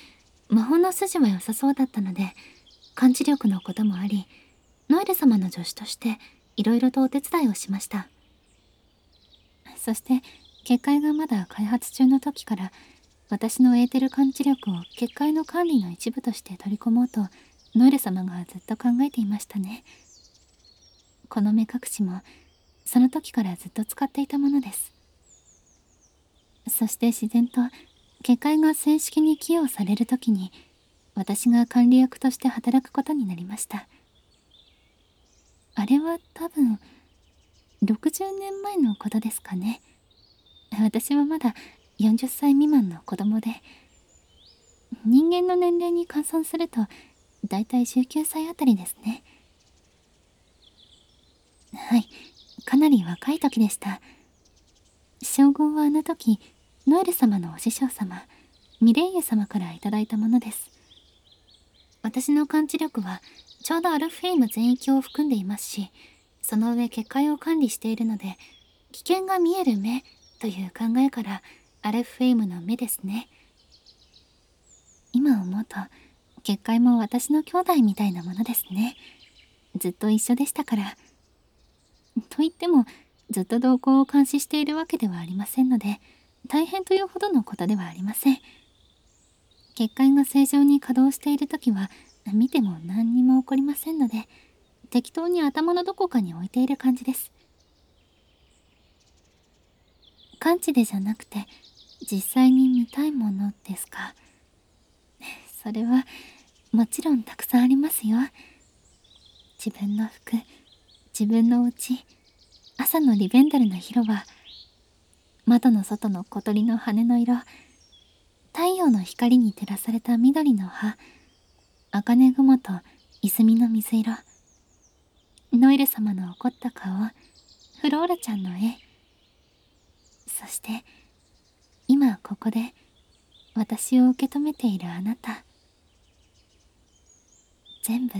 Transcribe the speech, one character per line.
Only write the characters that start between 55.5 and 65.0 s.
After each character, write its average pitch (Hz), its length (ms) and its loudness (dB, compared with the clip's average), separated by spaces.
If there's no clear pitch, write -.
号 302 240 0
は 302 80 0
あ 294 60 2
の 302 140 0
時、 320 360 -4
ノ 330 140 4
エ - 20 -2
ル 359 80 -2
様 220 260 0
の 170 160 -8
お - 40 -16
師 - 120 -4
匠 254 200 -2
様、 180 340 -10
ミ 226 140 6
レ 339 160 0
イ 381 60 -6
ユ 339 60 0
様 214 240 -2
か - 140 -6
ら 170 140 -6
い 170 60 -20
た 208 120 -6
だ 214 80 -2
い 214 80 -4
た 220 80 -6
も 220 140 -2
の 240 100 4
で 214 140 -6
す。 - 180 -14
私 254 300 -4
の 294 160 2
感 311 200 0
知 311 100 -4
力 311 240 -4
は、 185 200 -10
ち - 80 -6
ょ 339 60 0
う 330 40 0
ど 349 80 0
ア 311 80 0
ル 320 120 -4
フ - 120 -14
ヘ 370 120 -2
イ - 20 0
ム 247 120 4
全 233 260 0
域 - 180 -2
を 269 100 2